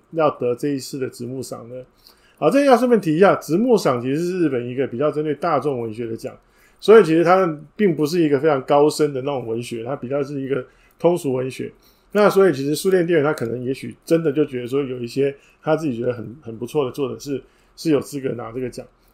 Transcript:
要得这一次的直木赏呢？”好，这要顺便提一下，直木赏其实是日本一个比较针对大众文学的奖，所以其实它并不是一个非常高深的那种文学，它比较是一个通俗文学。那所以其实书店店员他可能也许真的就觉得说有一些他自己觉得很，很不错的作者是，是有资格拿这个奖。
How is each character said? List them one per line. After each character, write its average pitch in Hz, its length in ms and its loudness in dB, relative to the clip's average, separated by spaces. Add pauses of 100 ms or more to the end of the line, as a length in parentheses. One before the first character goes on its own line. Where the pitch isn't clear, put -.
(120)
要 156 180 2
得 123 240 -2
这 147 140 -4
一 143 100 -2
次 131 200 -10
的 127 100 -6
直 120 180 -12
木 127 160 -10
赏 117 260 -14
呢？” 123 60 -16 (640)
好， 151 100 2
这 277 160 4
要 269 120 6
顺 247 120 2
便 233 120 4
提 156 160 -2
一 - 20 -2
下， 180 180 6
直 156 220 -2
木 240 180 2
赏 131 240 0
其 131 140 -2
实 160 80 -2
是 180 180 -4
日 160 80 2
本 123 180 -2
一 123 80 -8
个 127 120 -2
比 117 100 -8
较 147 140 0
针 147 120 -4
对 151 120 -2
大 156 240 -2
众 131 220 -2
文 113 120 -8
学 117 140 -8
的 113 100 -8
奖， 113 160 -12 (460)
所 220 220 8
以 190 40 6
其 160 80 0
实 170 120 4
它 175 340 2 (160)
并 196 200 2
不 147 120 0
是 165 160 0
一 151 60 2
个 143 100 2
非 151 100 2
常 139 140 0
高 147 260 4
深 147 240 0
的 131 100 -6
那 143 100 -4
种 127 120 -6
文 113 160 -4
学， 117 220 -8
它 127 140 -6
比 120 120 -12
较 139 140 -2
是 139 180 -8
一 135 80 -8
个 127 160 -4 (360)
通 170 180 2
俗 135 160 -2
文 131 160 -4
学。 123 200 -10 (420)
那 202 180 6
所 196 180 6
以 165 40 2
其 135 120 -4
实 147 120 -2
书 190 140 -2
店 185 140 2
店 170 140 2
员 139 60 2
他 151 80 2
可 147 140 -4
能 117 160 -6
也 127 120 -4
许 120 300 -14
真 165 180 2
的 160 100 0
就 147 120 2
觉 127 160 -6
得 123 80 -8
说 135 120 0
有 127 180 -6
一 120 80 -8
些 139 280 -2 (280)
他 156 140 0
自 156 80 -6
己 123 140 -4
觉 120 80 -2
得 123 60 -2
很， 107 280 -10
很 113 160 -14
不 113 80 -10
错 143 200 -2
的 123 80 -6
作 139 160 -4
者 113 100 -10
是， 139 240 -8 (340)
是 165 140 -4
有 139 100 4
资 139 200 -10
格 131 100 -4
拿 113 220 -10
这 123 80 -10
个 123 100 -8
奖。 117 160 -16 (280)